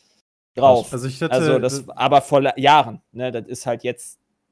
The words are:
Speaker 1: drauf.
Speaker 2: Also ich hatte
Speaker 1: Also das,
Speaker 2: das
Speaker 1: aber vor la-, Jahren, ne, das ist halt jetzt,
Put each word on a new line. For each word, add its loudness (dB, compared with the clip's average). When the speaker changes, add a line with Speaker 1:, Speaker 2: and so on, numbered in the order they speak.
Speaker 1:
drauf. 4
Speaker 2:
Also -6
ich -10
hatte -4
Speaker 1:
Also 2
das, -4
Speaker 2:
das -20
Speaker 1:
aber 2
vor 0
la-, -2
Jahren, 2
ne, -8
das -8
ist -12
halt -4
jetzt, -10